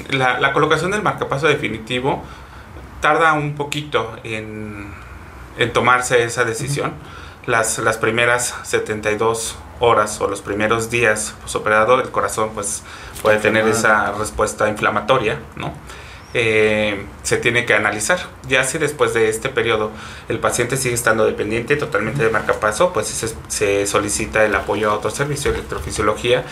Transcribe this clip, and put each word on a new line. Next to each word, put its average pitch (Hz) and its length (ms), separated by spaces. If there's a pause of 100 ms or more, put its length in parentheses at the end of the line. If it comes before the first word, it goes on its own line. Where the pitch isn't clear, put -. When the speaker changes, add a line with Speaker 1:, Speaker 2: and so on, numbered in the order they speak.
Speaker 1:
la, 131 300
la 139 140
colocación 156 380
del 208 100
marcapaso 143 460
definitivo 123 760 (800)
tarda 156 320
un 147 220
poquito 143 680
en, 107 680 (640)
en 120 160
tomarse 123 500
esa 117 200
decisión. 131 460
Speaker 2:
Ujú. - 640
Speaker 1:
Las, 110 280
las 113 180
primeras 120 640
setenta 107 500
y 107 40
dos 113 400 (240)
horas 107 420
o 98 60
los 98 140
primeros 110 500
días 110 500
posoperado, 110 580
el 113 120
corazón, 107 420
pues, 101 300 (400)
puede 107 160
tener 110 260
Speaker 2:
Inflamado. 107 460
Speaker 1:
esa 101 80
respuesta 107 500
inflamatoria, 107 680 (160)
¿no? - 180 (600)
Eh, 107 720 (180)
se 113 140
tiene 120 280
que 113 80
analizar. 107 460 (280)
Ya 131 160
si - 140
después 123 380
de 113 140
este 110 200
periodo 110 400 (380)
el 113 100
paciente 120 400
sigue 127 160
estando 110 320
dependiente 110 500
totalmente 107 480
de 113 60
marcapaso, 107 640
pues 107 140
se, - 260 (140)
se 101 400
solicita 107 580
el 104 80
apoyo 104 380
a - 20
otro 107 160
servicio 143 420
de 104 60
electrofisiología 107 960